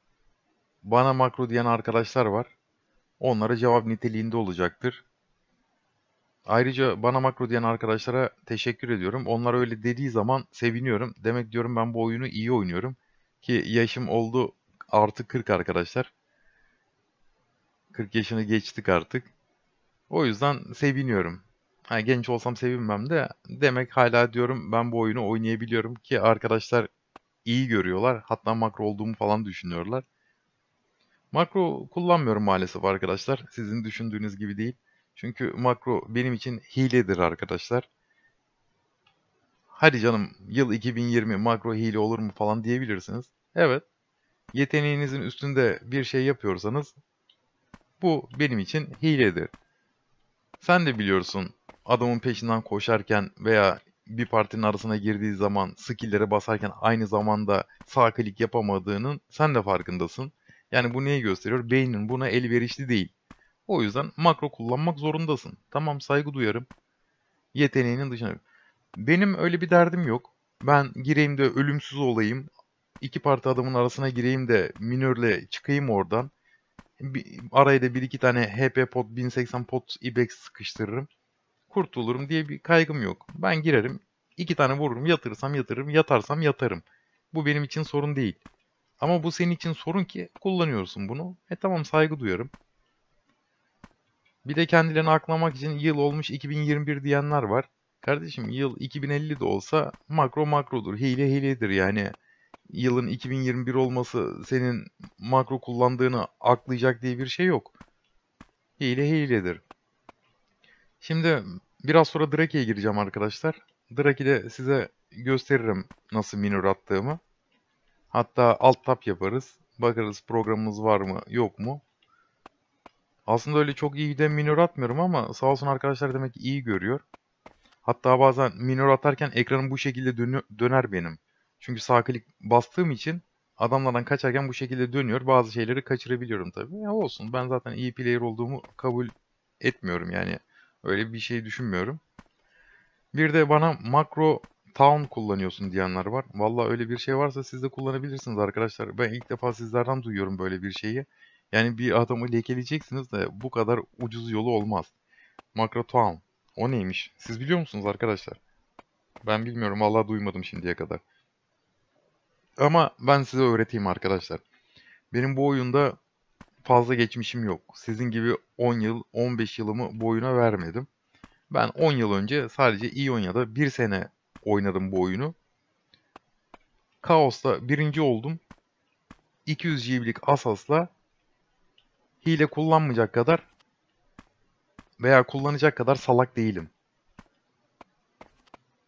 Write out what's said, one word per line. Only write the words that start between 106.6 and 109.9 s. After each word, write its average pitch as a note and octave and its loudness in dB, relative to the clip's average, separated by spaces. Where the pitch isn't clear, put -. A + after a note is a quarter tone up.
diye B2 -4
bir C3 -6
şey F3 -2
yok. D#3 0
Hile C3+ 0
hiledir. A#2+ 2